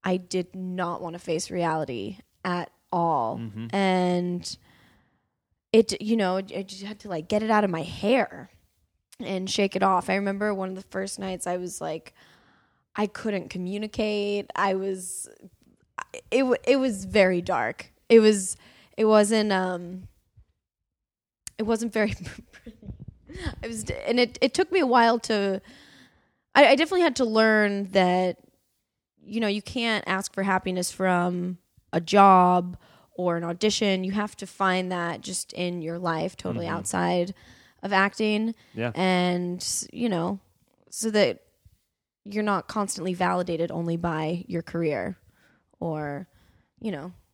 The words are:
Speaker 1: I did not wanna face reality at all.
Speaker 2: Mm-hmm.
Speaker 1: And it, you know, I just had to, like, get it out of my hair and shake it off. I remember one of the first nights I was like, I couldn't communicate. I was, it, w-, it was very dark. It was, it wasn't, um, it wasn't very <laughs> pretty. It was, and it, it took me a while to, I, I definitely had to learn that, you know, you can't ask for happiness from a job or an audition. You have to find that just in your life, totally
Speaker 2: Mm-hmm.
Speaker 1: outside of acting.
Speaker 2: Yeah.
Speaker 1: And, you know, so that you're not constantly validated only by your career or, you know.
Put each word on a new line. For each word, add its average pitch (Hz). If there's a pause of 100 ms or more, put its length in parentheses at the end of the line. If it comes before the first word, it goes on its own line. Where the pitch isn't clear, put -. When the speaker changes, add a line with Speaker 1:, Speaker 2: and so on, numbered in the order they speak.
Speaker 1:
I 185
did 180
not 185
wanna 170
face 175
reality 160 (260)
at 175 (220)
all. 143
Speaker 2:
Mm-hmm. 113
Speaker 1:
And 180 (1120)
it, 220
you 220
know, 185
I 190 (220)
just 190
had 208
to, 214
like, 170
get 208
it 220
out 214
of 196
my 165
hair 208 (680)
and 190
shake 196
it 190
off. 190
I 190
remember 202
one 190
of 190
the 190
first 190
nights 190
I 180
was 180
like, 160 (880)
I 214
couldn't 202
communicate. 202
I 196
was, 190 (1040)
it, 247
w-, 254
it 269
was 208
very 185
dark. 135 (160)
It 226
was, 214 (400)
it 220
wasn't, 214
um, 185 (1500)
it 226
wasn't 220
very 214 (200)
<laughs> -
pretty. - (840)
It 226
was, 226 (220)
and 240
it, 247
it 269
took -
me 370
a 285
while 233
to, 196 (920)
I, 277
I 254
definitely 339
had 302
to 262
learn 214
that, 185 (840)
you 220
know, 220
you 202
can't 233
ask 190
for 196
happiness 185
from 180 (340)
a -
job 180 (360)
or 175
an 170
audition. 190
You 190
have 208
to 202
find 185
that 170
just -
in 175
your 165
life, 170
totally 170
Speaker 2:
Mm-hmm. 165
Speaker 1:
outside 175 (480)
of 196
acting. 214 (200)
Speaker 2:
Yeah. 113
Speaker 1:
And, 180 (280)
you 240
know, 185 (500)
so 220
that 202 (840)
you're 202
not 202
constantly 190
validated 180
only 170
by 170
your 170
career 160 (600)
or, 151 (540)
you 220
know. 165 (220)